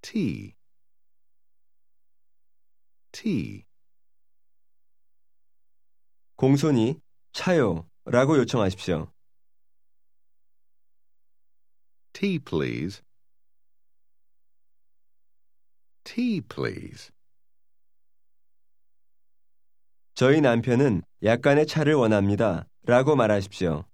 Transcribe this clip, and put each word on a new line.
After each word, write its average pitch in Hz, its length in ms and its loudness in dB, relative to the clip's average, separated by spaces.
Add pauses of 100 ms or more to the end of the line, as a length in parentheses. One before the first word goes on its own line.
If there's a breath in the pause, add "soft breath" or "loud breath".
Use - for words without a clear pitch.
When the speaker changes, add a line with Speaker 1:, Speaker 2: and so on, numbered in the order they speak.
Speaker 1:
Tea. 104 520 -6 (2500)
Tea. 101 540 -6 (2750)
Speaker 2:
공손히 139 640 2 (320)
"차요."라고 131 1080 0
요청하십시오. 98 720 -2 (3000)
Speaker 1:
Tea, 196 280 -4
please. 69 600 -6 (3000)
Tea, 233 380 -4
please. - 680 -10 (3000)
Speaker 2:
"저희 143 260 4
남편은 120 600 2 (220)
약간의 143 420 2
차를 156 280 0
원합니다."라고 110 1200 2
말하십시오. 98 800 0